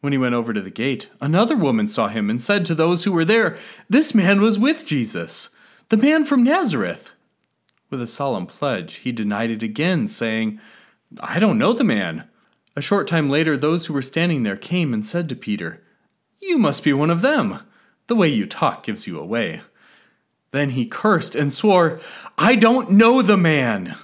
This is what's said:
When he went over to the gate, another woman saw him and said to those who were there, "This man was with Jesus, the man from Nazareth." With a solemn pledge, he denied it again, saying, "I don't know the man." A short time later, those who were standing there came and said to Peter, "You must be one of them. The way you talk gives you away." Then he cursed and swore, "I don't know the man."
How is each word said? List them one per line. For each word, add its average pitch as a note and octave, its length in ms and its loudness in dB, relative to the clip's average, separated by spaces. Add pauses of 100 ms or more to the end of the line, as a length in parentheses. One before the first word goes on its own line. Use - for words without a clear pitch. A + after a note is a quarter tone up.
When C#3+ 120 -2
he C#3 60 0
went B2+ 160 0
over A#2 180 -2
to G#2 80 -2
the F#2+ 100 -10
gate, B2 380 -6 (120)
another F3 360 2
woman A#2+ 320 2
saw G#2 200 -2
him G#2 200 -2
and A#2 120 -2
said G3+ 260 0
to E3 80 -2
those E3+ 300 0
who G3+ 80 0
were E3 120 2
there, G3 320 2 (320)
"This D4 260 2
man G3 280 4
was G#3+ 160 2
with C#4+ 260 0
Jesus, G#2+ 640 -4 (400)
the A3 80 2
man D4 300 4
from C4 160 2
Nazareth." G#3+ 680 0 (760)
With C3 140 -8
a A#2+ 40 -8
solemn A#2 400 -4
pledge, G#2 500 -6
he - 140 -8
denied A2+ 400 -4
it A2 120 -6
again, C#3 440 -2
saying, A2 540 -4 (600)
"I - 180 -4
don't F#3 180 2
know D3+ 160 2
the A#3+ 120 0
man." F#2+ 400 -2 (500)
A C#3+ 80 -8
short F#3+ 260 0
time D#3 220 0
later, D#3 260 2
those D#3 300 0
who D#3 80 -6
were C#3 80 -2
standing E3 400 -2
there G2+ 140 -2
came E3+ 360 -2
and G#2+ 140 -4
said E3+ 240 -6
to B2 60 -6
Peter, F#2 440 -8 (600)
"You F#4 160 0
must E3 260 0
be D3 80 2
one D3 180 2
of E3+ 120 0
them. A#3 380 0 (480)
The A#3 80 0
way F#3 120 4
you A2 180 0
talk - 380 -4
gives G#2 240 -8
you E2+ 100 -10
away." F2 440 -6 (880)
Then C#3 180 -2
he B2 160 -4
cursed - 480 0
and D3 180 0
swore, F3 460 4 (400)
"I A3+ 160 4
don't A3+ 360 4
know A3+ 320 6
the G3+ 140 4
man." B2+ 680 0